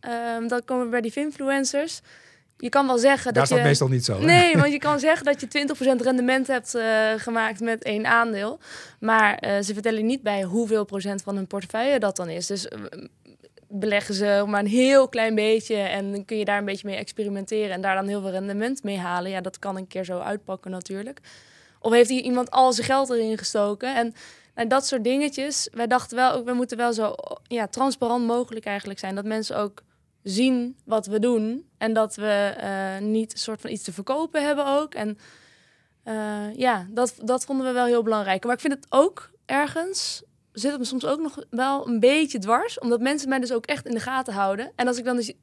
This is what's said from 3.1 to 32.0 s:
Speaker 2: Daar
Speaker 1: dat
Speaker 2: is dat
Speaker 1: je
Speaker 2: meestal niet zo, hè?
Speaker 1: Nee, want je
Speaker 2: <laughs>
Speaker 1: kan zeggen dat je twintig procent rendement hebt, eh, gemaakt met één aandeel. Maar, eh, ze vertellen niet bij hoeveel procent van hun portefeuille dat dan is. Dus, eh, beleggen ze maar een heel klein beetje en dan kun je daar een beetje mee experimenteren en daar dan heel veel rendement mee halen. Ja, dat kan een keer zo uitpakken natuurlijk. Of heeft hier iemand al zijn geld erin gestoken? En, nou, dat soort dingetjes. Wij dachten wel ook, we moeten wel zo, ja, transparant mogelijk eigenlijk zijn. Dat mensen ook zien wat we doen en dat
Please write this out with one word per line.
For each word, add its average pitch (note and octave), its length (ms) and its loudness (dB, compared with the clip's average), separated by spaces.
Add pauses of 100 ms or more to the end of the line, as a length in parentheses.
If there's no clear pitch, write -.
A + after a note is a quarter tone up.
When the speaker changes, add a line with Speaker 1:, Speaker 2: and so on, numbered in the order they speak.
Speaker 2:
Daar B3 80 -2
Speaker 1:
dat C#3 100 6
Speaker 2:
is C#3 60 4
dat B3 100 4
Speaker 1:
je A#3+ 60 4
Speaker 2:
meestal C#3+ 240 4
niet B2+ 160 2
zo, G2+ 140 0
hè? - 60 0
Speaker 1:
Nee, E4+ 320 8
want C#4+ 160 6
je C#4+ 120 0
Speaker 2:
<laughs> D4 40 2
Speaker 1:
kan D4 120 4
zeggen D#4 240 4
dat C#4+ 160 2
je B3 80 -10
twintig C#4+ 280 -2
procent B3+ 240 2
rendement B3+ 460 2
hebt, B3+ 280 -2
eh, A3 420 2
gemaakt A3 440 -2
met A3+ 220 -2
één G#3+ 240 -2
aandeel. A#3 520 2 (420)
Maar, G#3+ 340 4
eh, G3+ 280 -2
ze G3+ 100 -4
vertellen G#3+ 340 0
niet C4+ 160 0
bij G3+ 200 -2
hoeveel G#3+ 420 0
procent G3 380 -6
van G3+ 140 -6
hun F#3+ 100 -4
portefeuille A3+ 520 -2
dat G3+ 180 0
dan F3 120 -6
is. F3 180 -6
Dus, G3 220 -6
eh, A2 100 -12 (880)
beleggen G3+ 460 -2
ze G3+ 320 4
maar G3+ 140 2
een G#3 60 0
heel C4 420 6
klein A3+ 260 0
beetje G#3+ 420 2
en G3 360 -2
dan G3+ 120 -8
kun A3 140 -6
je G#3 60 -2
daar G3+ 140 0
een G3+ 60 -4
beetje G3 220 -6
mee G3 100 -6
experimenteren G3+ 760 -4
en F#3 100 -6
daar F#3+ 140 0
dan F#3+ 140 -2
heel G3+ 120 -2
veel G3 100 -6
rendement G3+ 520 -4
mee G3+ 160 -4
halen. F3+ 320 -4
Ja, F#3+ 100 -6
dat F#3 180 -10
kan F#3+ 180 -6
een F#3+ 100 -10
keer F#3 180 -8
zo F3+ 140 -6
uitpakken F#3+ 520 -8
natuurlijk. G3 500 -10 (600)
Of A3 120 2
heeft A#3+ 180 8
hier B3+ 120 0
iemand B3 280 -2
al B3+ 220 6
zijn A3+ 140 -2
geld C4+ 240 2
erin A3 280 0
gestoken? G#3 580 -2
En, A#3 180 0 (400)
nou, A3+ 140 -2
dat C4+ 180 2
soort B3 180 -2
dingetjes. C#4 680 -2
Wij A#3 140 -4
dachten B3 300 0
wel B3+ 160 4
ook, A#3+ 120 -2
we B3 80 -4
moeten B3 240 -2
wel A#3+ 160 0
zo, A3 220 -2 (280)
ja, A3+ 240 -4
transparant B3 600 0
mogelijk A#3+ 380 -2
eigenlijk G3+ 340 -8
zijn. F#3+ 160 -6
Dat G3+ 100 -6
mensen G#3+ 320 -4
ook G3+ 260 -4 (400)
zien B3 640 0
wat G#3+ 220 -2
we G#3 120 -2
doen A#3 500 0 (100)
en A3 140 -2
dat A3 220 0